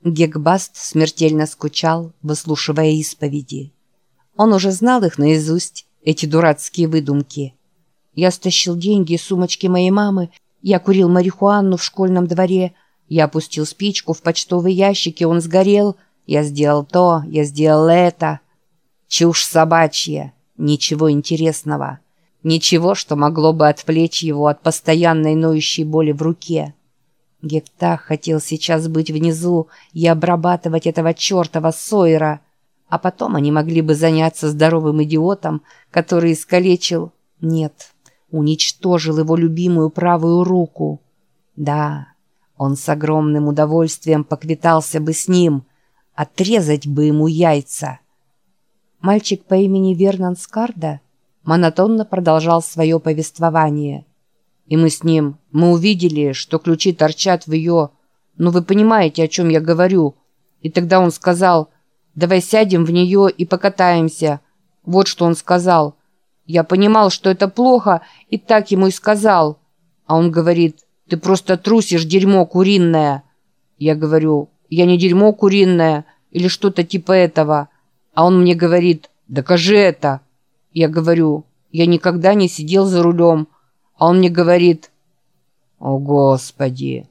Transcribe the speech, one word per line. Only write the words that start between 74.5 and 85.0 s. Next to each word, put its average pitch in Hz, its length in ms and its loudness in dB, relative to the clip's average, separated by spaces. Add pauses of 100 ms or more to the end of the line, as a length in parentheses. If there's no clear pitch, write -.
«Я 175 180 2
не 180 120 4
дерьмо 190 340 4
куриное» 185 720 2 (280)
или 175 160 -2
что-то 190 340 -2
типа 170 300 -4
этого. 151 560 0 (460)
А 160 120 2
он 180 140 4
мне 180 160 4
говорит: 170 540 0 (180)
«Докажи 170 480 0
это». 160 460 0 (500)
Я 160 160 0
говорю: 160 560 0 (260)
«Я 170 160 0
никогда 175 480 2
не 196 140 2
сидел 170 380 0
за 180 160 2
рулем». 170 440 2 (500)
А 165 120 2
он 180 100 4
мне 180 120 4
говорит: 175 600 2 (880)